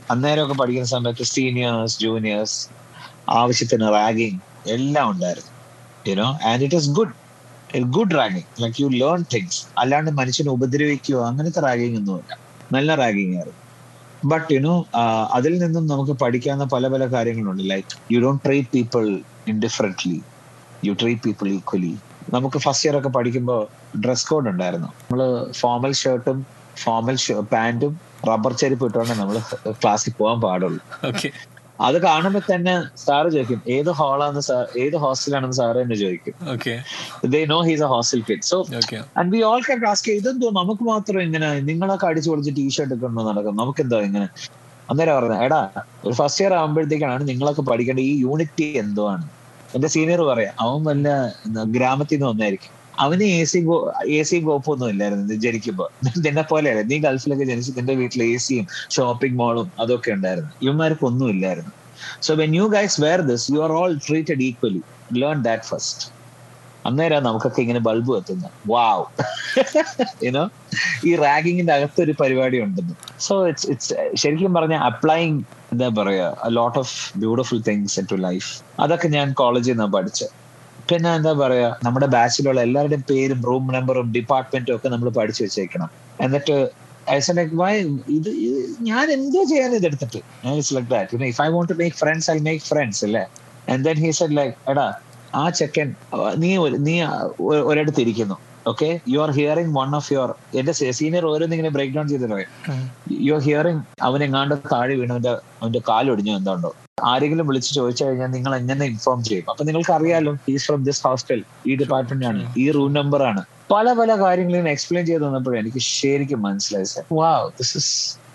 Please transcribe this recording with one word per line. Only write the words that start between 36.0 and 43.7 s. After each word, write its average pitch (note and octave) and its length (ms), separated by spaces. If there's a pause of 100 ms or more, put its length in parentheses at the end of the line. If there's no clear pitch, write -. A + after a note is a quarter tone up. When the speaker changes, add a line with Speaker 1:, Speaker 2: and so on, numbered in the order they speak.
Speaker 2:
Okay. A#2+ 300 (440)
Speaker 1:
They D3 180
know D#3 140
he's E3 220
a D3+ 60
hostel A#2+ 340
kid. A2 200 (140)
So, E3+ 220
Speaker 2:
Okay. A#2 200
Speaker 1:
and E3+ 340
we A3 80
all A3+ 220
kept A#3+ 220
asking, G#3 280
"ഇതെന്തോ A#3 400
നമുക്ക് G3+ 320
മാത്രം G#3 400
ഇങ്ങനെ, D#3 380
നിങ്ങളൊക്കെ F3+ 460
അടിച്ചു D#3+ 240
പൊളിച്ച് D3 200
ടീഷർട്ട് C3+ 440
ഒക്കെ A#2+ 120
ഉണ്ടോ A2+ 260
നടക്കും, G#2 240
നമുക്കെന്തോ A#2+ 440